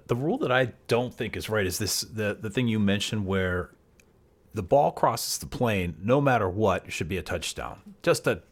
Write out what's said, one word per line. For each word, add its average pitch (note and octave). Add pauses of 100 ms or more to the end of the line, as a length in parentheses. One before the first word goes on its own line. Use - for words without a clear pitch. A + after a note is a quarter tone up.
the B2
rule D3+
that D#3
I B2+ (160)
don't A#2+
think A2
is F2+
right G#2+
is F2+
this, G2+
the, G#2
the A2
thing B2
you A2
mentioned G#2
where F#2 (800)
the G#2+
ball C#3+
crosses -
the -
plane, G#2
no A#2+
matter B2
what, F#2
should -
be F#2+
a F2
touchdown. -
Just D#3
a A2+